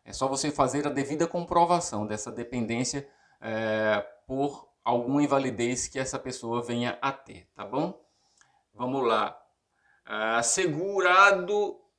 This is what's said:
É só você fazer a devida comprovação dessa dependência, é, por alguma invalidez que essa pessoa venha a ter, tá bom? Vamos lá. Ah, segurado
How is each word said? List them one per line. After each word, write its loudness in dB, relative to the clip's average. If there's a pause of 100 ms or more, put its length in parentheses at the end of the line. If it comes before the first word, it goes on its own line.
É -20
só -2
você -2
fazer 0
a 0
devida 0
comprovação 2
dessa -6
dependência, -4 (320)
é, 0 (260)
por -4 (140)
alguma 2
invalidez 0
que -8
essa -6
pessoa -6
venha -4
a -2
ter, -18
tá -12
bom? -4 (720)
Vamos -2
lá. 0 (640)
Ah, 0
segurado 4 (200)